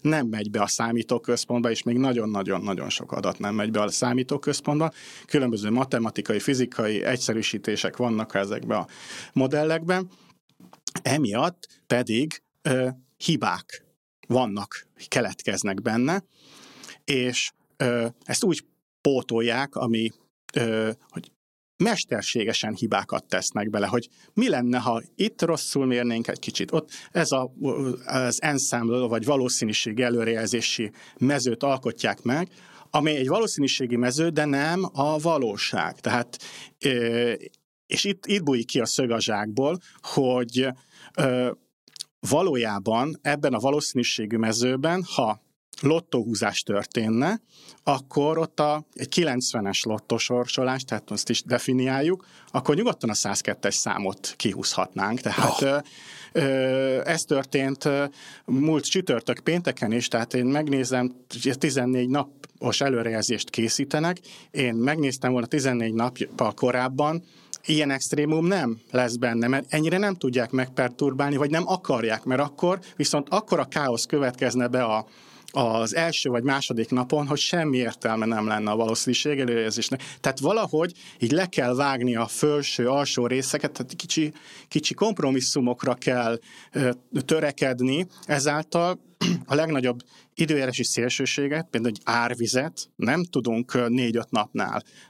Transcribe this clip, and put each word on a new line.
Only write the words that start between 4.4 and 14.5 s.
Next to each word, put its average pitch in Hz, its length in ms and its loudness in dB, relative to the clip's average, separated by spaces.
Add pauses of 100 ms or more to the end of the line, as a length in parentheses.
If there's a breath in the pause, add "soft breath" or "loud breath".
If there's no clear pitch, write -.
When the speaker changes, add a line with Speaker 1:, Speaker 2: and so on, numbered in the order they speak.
Speaker 1:
Különböző 117 440 0
matematikai, 113 680 0
fizikai 120 640 0
egyszerűsítések 110 920 -2
vannak 110 380 -2
ezekben 104 420 -2
a 90 80 -4 (480 loud breath)
modellekben. 160 760 0 (920 loud breath)
Emiatt 135 640 0 (200 soft breath)
pedig, 123 560 0 (180)
ö, 127 260 0 (300)
hibák - 680 -2 (420)
vannak, 107 600 -2 (200)